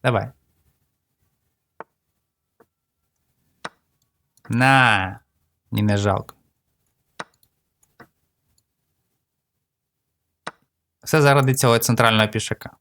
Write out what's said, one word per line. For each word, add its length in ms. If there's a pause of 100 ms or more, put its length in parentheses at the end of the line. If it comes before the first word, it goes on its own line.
давай. 300 (4000)
На. 720 (500)
Ні, 120
не 140
жалко. 400 (4000)
Все 200
заради 320
цього 240
центрального 500
пішака. 520